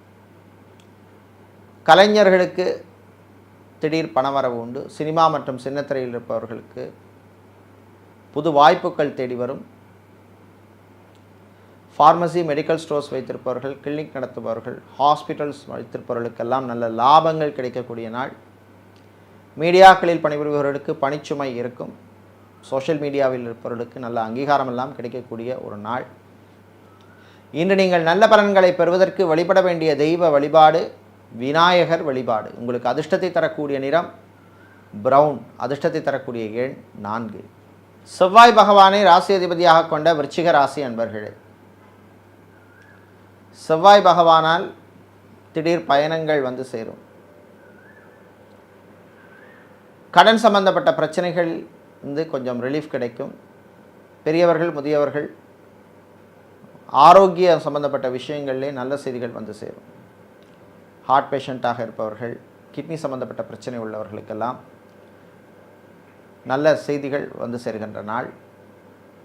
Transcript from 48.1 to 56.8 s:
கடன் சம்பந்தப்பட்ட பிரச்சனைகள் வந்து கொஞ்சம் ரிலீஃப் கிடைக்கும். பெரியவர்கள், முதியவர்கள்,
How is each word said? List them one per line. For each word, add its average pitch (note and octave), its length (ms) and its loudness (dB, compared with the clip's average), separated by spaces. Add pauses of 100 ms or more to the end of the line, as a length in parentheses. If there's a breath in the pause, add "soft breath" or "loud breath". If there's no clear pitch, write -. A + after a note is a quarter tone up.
கடன் G#3+ 280 6
சம்பந்தப்பட்ட F#3+ 560 2
பிரச்சனைகள் E3+ 500 -4 (540)
வந்து C#3+ 280 -6
கொஞ்சம் B2 340 -6
ரிலீஃப் D3 280 -8
கிடைக்கும். B2 380 -10 (960)
பெரியவர்கள், E3 520 2
முதியவர்கள், D3 500 -2 (1800)